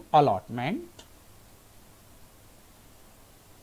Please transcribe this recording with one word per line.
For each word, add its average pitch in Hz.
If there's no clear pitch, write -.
allotment 135